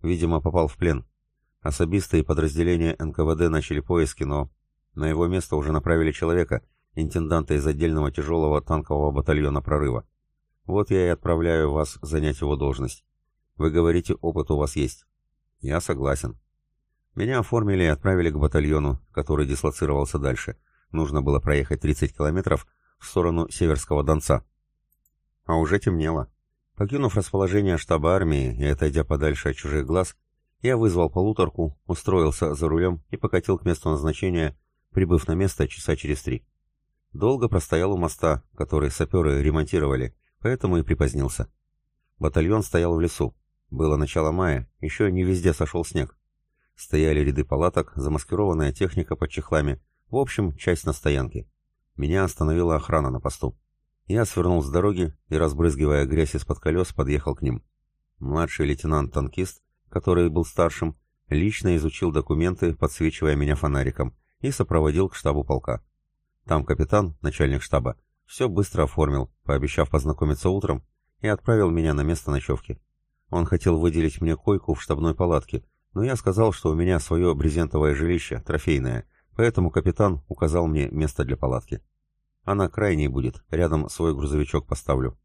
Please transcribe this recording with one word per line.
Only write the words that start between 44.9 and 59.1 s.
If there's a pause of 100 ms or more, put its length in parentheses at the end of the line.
не
везде
сошёл
снег. (600)
Стояли
ряды
палаток,
замаскированная
техника
под
чехлами – (280)
В
общем,
часть
на
стоянке. (480)
Меня
остановила
охрана
на
посту. (520)
Я
свернул
с
дороги (140)
и,
разбрызгивая
грязь
из-под
колёс,
подъехал
к
ним. (540)
Младший
лейтенант-танкист, (260)